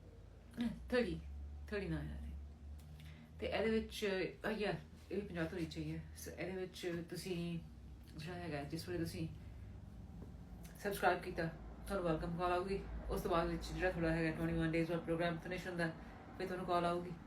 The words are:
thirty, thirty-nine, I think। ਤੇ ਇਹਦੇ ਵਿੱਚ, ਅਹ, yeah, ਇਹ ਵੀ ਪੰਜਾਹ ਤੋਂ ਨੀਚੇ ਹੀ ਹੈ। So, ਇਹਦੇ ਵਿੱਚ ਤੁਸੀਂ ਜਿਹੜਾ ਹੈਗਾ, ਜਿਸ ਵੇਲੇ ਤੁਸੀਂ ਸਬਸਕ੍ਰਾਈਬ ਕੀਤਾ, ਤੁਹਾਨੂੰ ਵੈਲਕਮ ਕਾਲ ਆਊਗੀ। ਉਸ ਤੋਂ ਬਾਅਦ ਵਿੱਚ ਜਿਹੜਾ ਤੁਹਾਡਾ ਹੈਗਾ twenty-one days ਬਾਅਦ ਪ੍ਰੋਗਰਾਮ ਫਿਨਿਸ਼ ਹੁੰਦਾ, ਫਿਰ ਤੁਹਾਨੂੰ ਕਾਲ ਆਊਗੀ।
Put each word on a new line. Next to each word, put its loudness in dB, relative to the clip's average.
thirty, 2
thirty-nine, 0
I -4
think। -6
ਤੇ 0
ਇਹਦੇ 4
ਵਿੱਚ, 2
ਅਹ, 2
yeah, 2
ਇਹ -2
ਵੀ 2
ਪੰਜਾਹ 0
ਤੋਂ -2
ਨੀਚੇ 0
ਹੀ 0
ਹੈ। -2
So, -6
ਇਹਦੇ -2
ਵਿੱਚ -2
ਤੁਸੀਂ -2
ਜਿਹੜਾ -4
ਹੈਗਾ, -2
ਜਿਸ -4
ਵੇਲੇ 2
ਤੁਸੀਂ 0
ਸਬਸਕ੍ਰਾਈਬ 4
ਕੀਤਾ, 0
ਤੁਹਾਨੂੰ 2
ਵੈਲਕਮ 4
ਕਾਲ 4
ਆਊਗੀ। 4
ਉਸ 2
ਤੋਂ 2
ਬਾਅਦ 6
ਵਿੱਚ 0
ਜਿਹੜਾ 4
ਤੁਹਾਡਾ 4
ਹੈਗਾ 4
twenty-one 4
days 6
ਬਾਅਦ 2
ਪ੍ਰੋਗਰਾਮ 2
ਫਿਨਿਸ਼ -4
ਹੁੰਦਾ, 2
ਫਿਰ 0
ਤੁਹਾਨੂੰ -2
ਕਾਲ 6
ਆਊਗੀ। 2